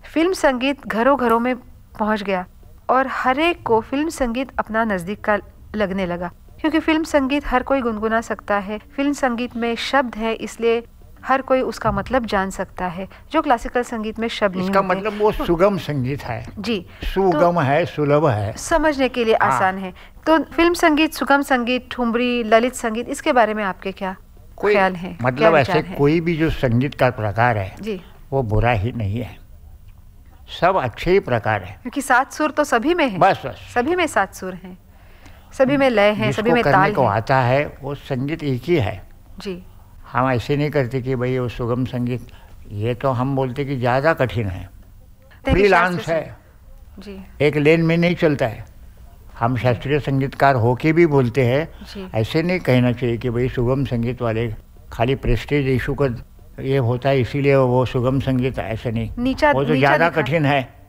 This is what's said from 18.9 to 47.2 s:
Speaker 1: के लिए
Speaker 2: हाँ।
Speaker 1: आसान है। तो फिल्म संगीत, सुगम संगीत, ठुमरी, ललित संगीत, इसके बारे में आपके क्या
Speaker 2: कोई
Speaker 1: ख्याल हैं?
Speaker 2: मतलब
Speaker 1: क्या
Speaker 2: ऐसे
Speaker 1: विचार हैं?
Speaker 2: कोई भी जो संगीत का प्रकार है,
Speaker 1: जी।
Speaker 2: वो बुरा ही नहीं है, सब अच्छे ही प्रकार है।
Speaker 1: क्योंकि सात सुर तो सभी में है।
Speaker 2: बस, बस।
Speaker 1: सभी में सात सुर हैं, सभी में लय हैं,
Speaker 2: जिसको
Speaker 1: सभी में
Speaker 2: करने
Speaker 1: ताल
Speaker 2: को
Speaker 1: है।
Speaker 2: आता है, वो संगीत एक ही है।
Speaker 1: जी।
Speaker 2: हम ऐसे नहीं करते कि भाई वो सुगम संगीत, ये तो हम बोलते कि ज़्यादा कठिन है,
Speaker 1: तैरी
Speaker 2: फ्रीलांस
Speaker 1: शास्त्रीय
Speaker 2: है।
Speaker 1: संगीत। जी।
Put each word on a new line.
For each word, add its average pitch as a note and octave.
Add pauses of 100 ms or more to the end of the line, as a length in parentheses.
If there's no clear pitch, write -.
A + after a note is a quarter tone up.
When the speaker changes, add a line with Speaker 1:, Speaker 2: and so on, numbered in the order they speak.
Speaker 1:
के B3
लिए A3
Speaker 2:
हाँ। -
Speaker 1:
आसान G3
है। F#3 (320)
तो D#4+
फिल्म E4+
संगीत, D#4
सुगम C#4
संगीत, B3
ठुमरी, A#3+
ललित A3+
संगीत, A#3
इसके C#4+
बारे G#3+
में G#3+
आपके F#3+
क्या F#3+ (400)
Speaker 2:
कोई G3+
Speaker 1:
ख्याल F#3+
हैं? F3+
Speaker 2:
मतलब C3
Speaker 1:
क्या D#3
Speaker 2:
ऐसे D#3
Speaker 1:
विचार D#3+
हैं? F3+
Speaker 2:
कोई D3+
भी E3
जो D#3
संगीत B2+
का B2+
प्रकार A2
है, F#2+
Speaker 1:
जी। F#3+ (300)
Speaker 2:
वो C3+
बुरा A2
ही A2+
नहीं A2
है, - (1200)
सब F#3
अच्छे C#3
ही G3
प्रकार A2
है। F#2
Speaker 1:
क्योंकि B3
सात C4
सुर D#4
तो D4+
सभी C4+
में D4+
है। F#3
Speaker 2:
बस, F3
बस। -
Speaker 1:
सभी C4+
में F4
सात G3
सुर F#3
हैं, F3+ (760)
सभी C#4
में C4+
लय G#3
हैं, G#3+
Speaker 2:
जिसको G#3+
Speaker 1:
सभी A#3+
में A#3+
Speaker 2:
करने C#3
Speaker 1:
ताल -
Speaker 2:
को D3
Speaker 1:
है। A#2
Speaker 2:
आता A2+
है, C3+
वो C#3
संगीत C#3+
एक C3
ही F3
है। F#2+ (320)
Speaker 1:
जी। F#3 (460)
Speaker 2:
हम B2+
ऐसे B2+
नहीं D3
करते C3+
कि C3
भाई B2+
वो B2
सुगम B2
संगीत, B2 (420)
ये G#2+
तो C3+
हम C3
बोलते C3+
कि C3+
ज़्यादा B2+
कठिन B2
है, F2+ (760)
Speaker 1:
तैरी A3+
Speaker 2:
फ्रीलांस F3+
Speaker 1:
शास्त्रीय D#3+
Speaker 2:
है। C#3
Speaker 1:
संगीत। -
जी। F#3+